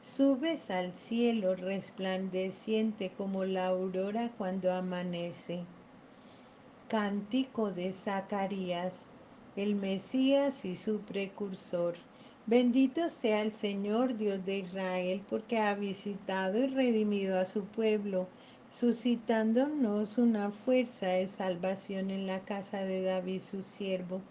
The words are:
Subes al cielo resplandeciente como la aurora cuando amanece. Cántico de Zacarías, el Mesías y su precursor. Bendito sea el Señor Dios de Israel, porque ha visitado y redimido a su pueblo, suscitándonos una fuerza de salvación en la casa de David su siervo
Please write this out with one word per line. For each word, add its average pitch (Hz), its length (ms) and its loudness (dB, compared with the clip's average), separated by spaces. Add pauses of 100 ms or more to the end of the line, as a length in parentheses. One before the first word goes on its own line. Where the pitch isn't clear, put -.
Subes 277 680 2
al 180 220 0
cielo 226 640 0
resplandeciente 190 1600 -2
como 190 320 -2
la 185 240 0
aurora 190 680 0
cuando 185 340 0
amanece. 175 960 -4 (1200)
Cántico 208 840 0
de 180 200 -2
Zacarías, 190 1160 -2 (500)
el 202 180 2
Mesías 262 880 2
y 185 140 -4
su 214 240 -2
precursor. 190 960 -4 (500)
Bendito 254 640 6
sea 214 320 2
el 214 120 0
Señor 208 640 0
Dios 196 300 0
de 196 140 0
Israel, 185 720 -2
porque 226 300 0
ha 208 160 4
visitado 190 800 -2
y 262 100 4
redimido 214 680 2
a 185 80 4
su 190 200 -4
pueblo, 208 640 0 (400)
suscitándonos 233 1500 2
una 220 320 4
fuerza 247 580 0
de 185 200 2
salvación 190 840 -4
en 190 160 -4
la 190 140 -2
casa 196 460 -6
de 185 160 0
David 185 400 0
su 190 220 -8
siervo 185 680 -4